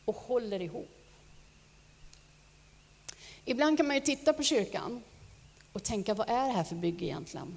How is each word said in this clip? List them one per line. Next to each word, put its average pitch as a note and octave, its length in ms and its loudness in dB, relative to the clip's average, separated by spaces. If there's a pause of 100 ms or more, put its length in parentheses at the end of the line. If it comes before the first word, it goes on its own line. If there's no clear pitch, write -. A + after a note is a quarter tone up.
och G#3+ 120 -2
håller A3 460 -2
ihop. - 280 -8 (2500)
Ibland C#4+ 320 4
kan D4+ 100 4
man C#4+ 100 2
ju C4+ 60 2
titta C#4+ 300 4
på D4+ 100 0
kyrkan A#3+ 600 0 (720)
och G3 100 -8
tänka: G#3+ 320 0
"Vad G#3+ 140 0
är B3+ 180 2
det B3+ 60 2
här F3 120 2
för E3+ 120 -6
bygge E3+ 280 0
egentligen? - 520 -6